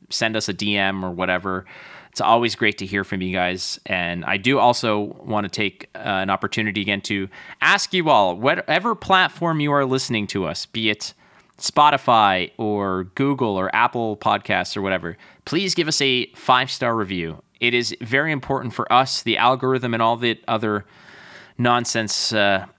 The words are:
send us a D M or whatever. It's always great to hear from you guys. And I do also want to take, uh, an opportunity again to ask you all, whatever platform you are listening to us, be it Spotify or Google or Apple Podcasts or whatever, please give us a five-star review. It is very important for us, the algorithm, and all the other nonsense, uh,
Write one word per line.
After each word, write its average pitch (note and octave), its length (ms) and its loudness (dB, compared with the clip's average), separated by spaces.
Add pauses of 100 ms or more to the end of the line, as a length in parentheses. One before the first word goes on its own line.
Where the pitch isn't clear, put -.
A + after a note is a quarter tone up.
send A2 260 -2
us A2 140 -4
a G2+ 40 -2
D G#2 220 -2
M G2 300 -2
or F2+ 60 -4
whatever. F2+ 540 -2 (440)
It's - 120 -8
always A#2 340 4
great G#2+ 240 0
to G2 80 -6
hear G2 160 0
from F#2+ 180 -4
you F#2 100 -2
guys. F2+ 540 -2
And F2 400 -4
I G2 120 -2
do B2+ 200 2
also G#2+ 640 2
want G#2+ 240 -2
to F#2+ 60 -6
take, - 440 -6
uh, - 60 -14
an G2 320 -2
opportunity G#2 500 -2
again G2 200 0
to G2 280 -4 (320)
ask F#3 320 2
you E3+ 160 2
all, G2+ 260 6
whatever E3+ 600 0
platform E3+ 640 0
you D3 120 0
are C#3+ 140 2
listening B2+ 420 -2
to F#2+ 180 -2
us, - 200 -6
be A2 240 -2
it - 240 -4 (460)
Spotify A2+ 1000 4
or G2+ 460 -2 (100)
Google C3+ 420 0
or F#2 200 -2
Apple A2+ 420 2
Podcasts G2+ 580 -2
or G2+ 60 -6
whatever, F2+ 340 -4 (300)
please F#3 300 -2
give E3 120 0
us D#3 140 -2
a B2+ 300 0
five-star B2+ 640 0
review. F2+ 480 -4 (160)
It A#2+ 160 2
is A#2+ 260 0
very C#3 300 -2
important C3 420 -4
for - 180 -4
us, B2+ 300 2
the A#2 160 0
algorithm, B2+ 560 2
and A#2 80 0
all A#2 160 2
the A#2 300 0
other G#2+ 380 0 (720)
nonsense, A#2+ 760 0
uh, G2+ 320 2 (140)